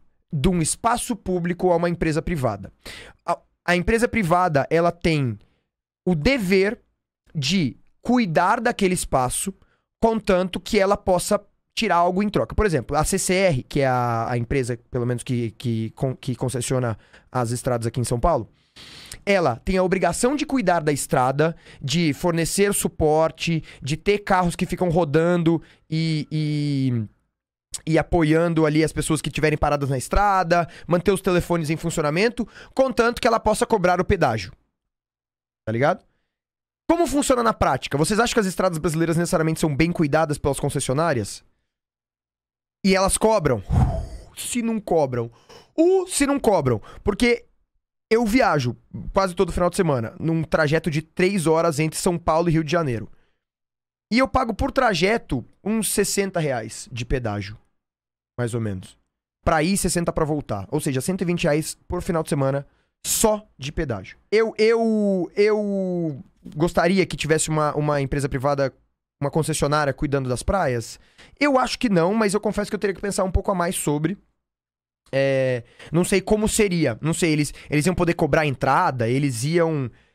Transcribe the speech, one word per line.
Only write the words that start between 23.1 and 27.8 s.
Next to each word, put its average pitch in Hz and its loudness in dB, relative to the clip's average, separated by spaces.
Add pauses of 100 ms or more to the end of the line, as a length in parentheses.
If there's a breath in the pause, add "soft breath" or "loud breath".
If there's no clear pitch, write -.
de 143 -4
ter 202 0
carros 180 0
que 180 -4
ficam 180 -2
rodando 165 2 (300 loud breath)
e, 160 -2
e... 147 -2 (800)